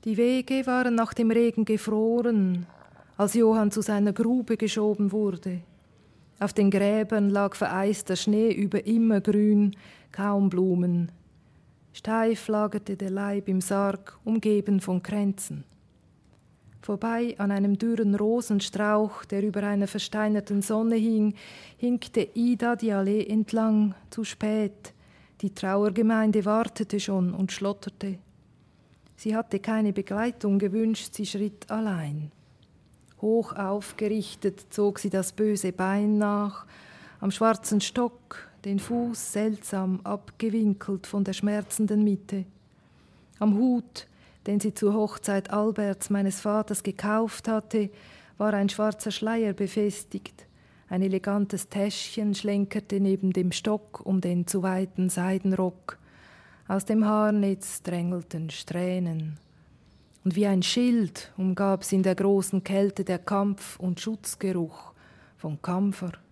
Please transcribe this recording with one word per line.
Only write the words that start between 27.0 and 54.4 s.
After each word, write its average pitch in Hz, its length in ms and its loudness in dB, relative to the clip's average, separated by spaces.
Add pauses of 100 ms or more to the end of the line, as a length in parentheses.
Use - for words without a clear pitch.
und 185 180 -2
schlotterte. 196 680 -8 (960)
Sie 214 200 -4
hatte 220 220 -4
keine 214 360 0
Begleitung 202 680 -2
gewünscht, 214 560 -2
sie 208 100 -4
schritt 202 460 -6
allein. 156 600 -4 (880)
Hoch 220 340 0
aufgerichtet 202 1160 -4
zog 202 280 0
sie 208 100 -4
das 190 220 -2
böse 208 400 0
Bein 202 480 2
nach, 208 480 -2 (520)
am 196 120 -2
schwarzen 220 500 2
Stock, - 640 -6 (160)
den 196 140 -2
Fuß 240 560 -4
seltsam 202 680 -2
abgewinkelt 202 1040 -2
von 202 160 -2
der 190 100 -4
schmerzenden 208 680 0
Mitte. 196 420 -2 (920)
Am 208 180 4
Hut, 247 500 0 (400)
den 202 120 2
sie 202 140 -2
zur 208 200 2
Hochzeit 208 580 -2
Alberts, 208 580 -2
meines 196 320 0
Vaters, 214 420 -2
gekauft 208 640 -2
hatte, 214 420 -2 (480)
war 214 160 0
ein 202 160 2
schwarzer 214 420 -2
Schleier 220 420 -2
befestigt. 202 920 -4 (420)
Ein 185 140 -2
elegantes 196 680 -2
Täschchen 202 640 -2
schlenkerte 202 640 -2
neben 196 340 2
dem 180 180 2
Stock - 540 -4
um 190 160 0
den 175 240 0